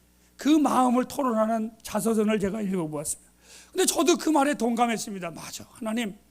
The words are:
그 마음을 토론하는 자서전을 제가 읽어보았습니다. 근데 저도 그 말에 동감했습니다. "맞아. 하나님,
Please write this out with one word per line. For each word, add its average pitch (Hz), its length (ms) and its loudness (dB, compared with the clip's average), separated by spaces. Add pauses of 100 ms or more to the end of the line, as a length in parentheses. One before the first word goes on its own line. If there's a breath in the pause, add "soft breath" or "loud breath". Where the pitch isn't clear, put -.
(380)
그 269 120 -2
마음을 254 560 4
토론하는 226 640 -2 (120)
자서전을 214 560 0
제가 202 220 -4
읽어보았습니다. 165 720 -6 (400 soft breath)
근데 359 140 0
저도 330 320 2
그 - 120 -2
말에 294 260 4
동감했습니다. 220 760 -2
"맞아. - 400 -14
하나님, 220 440 -4 (160)